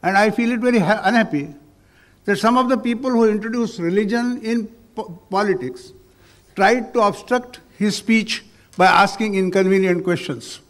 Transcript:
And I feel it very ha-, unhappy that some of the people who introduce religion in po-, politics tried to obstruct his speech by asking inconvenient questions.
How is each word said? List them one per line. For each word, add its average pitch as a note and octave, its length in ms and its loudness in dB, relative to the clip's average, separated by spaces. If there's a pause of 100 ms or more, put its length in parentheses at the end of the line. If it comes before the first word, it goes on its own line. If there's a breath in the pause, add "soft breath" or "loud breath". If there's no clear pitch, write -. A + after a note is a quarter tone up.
And F#3 140 -2
I G#3 140 4
feel A#3 220 -2
it B3 80 -2
very A#3+ 180 2
ha-, G3+ 260 2
unhappy F#3+ 500 0 (720 soft breath)
that G3 120 0
some A3 200 2
of B3+ 120 2
the C4 80 2
people A#3+ 340 -4
who A#3 180 4
introduce A3 500 -2
religion G#3+ 640 -2
in A3 240 -2 (280)
po-, A3 160 -10 (200)
politics F3+ 640 -4 (640 soft breath)
tried A3 400 2
to A#3+ 60 0
obstruct A#3 600 -2 (180)
his G3+ 180 0
speech - 480 -2 (320 soft breath)
by F3+ 100 4
asking G3 480 2
inconvenient F#3+ 680 2
questions. D3+ 640 -6